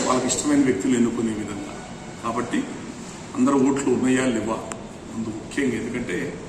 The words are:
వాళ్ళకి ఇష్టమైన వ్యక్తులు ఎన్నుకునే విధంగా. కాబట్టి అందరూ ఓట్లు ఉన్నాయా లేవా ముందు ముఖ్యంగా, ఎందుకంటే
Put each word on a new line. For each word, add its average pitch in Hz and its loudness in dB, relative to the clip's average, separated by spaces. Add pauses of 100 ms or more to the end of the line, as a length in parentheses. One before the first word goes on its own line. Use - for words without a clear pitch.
వాళ్ళకి 127 2
ఇష్టమైన 143 4
వ్యక్తులు 131 2
ఎన్నుకునే 113 2
విధంగా. 104 -6 (500)
కాబట్టి - -2 (760)
అందరూ 135 6
ఓట్లు 131 4
ఉన్నాయా 127 4
లేవా 110 0 (580)
ముందు 113 -4
ముఖ్యంగా, 123 -2
ఎందుకంటే 117 -4 (160)